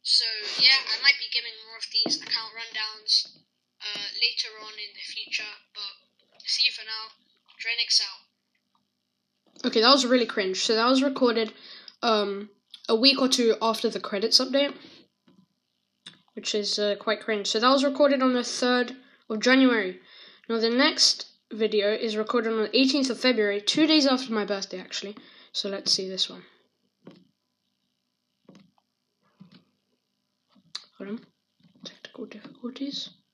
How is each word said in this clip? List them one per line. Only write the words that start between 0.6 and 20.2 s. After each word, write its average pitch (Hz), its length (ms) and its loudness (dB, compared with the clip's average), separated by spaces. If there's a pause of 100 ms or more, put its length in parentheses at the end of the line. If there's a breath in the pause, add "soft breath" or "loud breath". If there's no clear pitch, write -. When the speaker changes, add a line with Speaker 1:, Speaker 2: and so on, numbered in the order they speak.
Speaker 1:
I 269 320 -2
might 277 160 4
be - 80 -12
giving 233 240 -6 (160)
more 226 80 -20
of 226 160 -12
these - 240 0
account 226 320 -6
rundowns, 220 800 -4 (480)
uh, 208 280 -10 (120)
later 226 400 -4
on 214 160 -16
in 208 160 -14
the - 160 -18
future, 214 480 -10 (160)
but - 320 -16 (400)
see - 240 -2
you 262 80 -2
for 226 80 -14
now. 220 320 -12 (480)
Drainix 233 400 0
out. - 240 -14 (1400)
Speaker 2:
Okay, - 160 0
that 262 80 8
was 269 80 4
really 247 240 4
cringe. 190 400 -2
So 226 80 2
that 226 160 2
was 269 80 6
recorded, 240 560 2 (480 loud breath)
um, 208 480 0 (400)
a 226 80 4
week 262 240 4
or 262 80 2
two 233 320 4
after 220 260 -2
the 208 140 -6
credits 214 400 0
update, 269 320 0 (1600 loud breath)
which - 200 -6
is, 208 240 -2
uh, 208 200 0
quite 214 240 -4
cringe. 208 240 -4
So 220 140 0
that 247 100 6
was 269 140 4
recorded 277 360 4
on 254 140 4
the 247 100 0
third 247 520 0 (340 soft breath)
of 220 100 -4
January. 240 600 4 (500 loud breath)